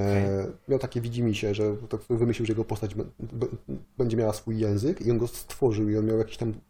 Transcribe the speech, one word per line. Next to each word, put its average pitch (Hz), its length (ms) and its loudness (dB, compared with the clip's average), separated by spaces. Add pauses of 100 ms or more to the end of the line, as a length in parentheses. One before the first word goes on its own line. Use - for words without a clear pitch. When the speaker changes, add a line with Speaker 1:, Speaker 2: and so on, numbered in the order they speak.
(460)
Speaker 1:
Okej. - 80 -6 (140)
Speaker 2:
miał 131 120 2
takie - 220 -4
widzimisię, 113 540 0
że 104 200 2 (140)
to 113 80 -4 (120)
wymyślił, 117 360 2
że 110 80 0
jego 110 120 0
postać 101 300 -4
b-, 101 80 -2 (160)
b-, 120 280 -4 (500)
będzie 117 200 2
miała 110 160 2
swój 110 260 -4
język 110 420 2
i 117 100 2
on 117 60 4
go 117 100 0
stworzył 107 640 0
i 104 80 2
on 107 80 2
miał 110 120 2
jakiś 110 200 -2
tam 113 160 -2 (160)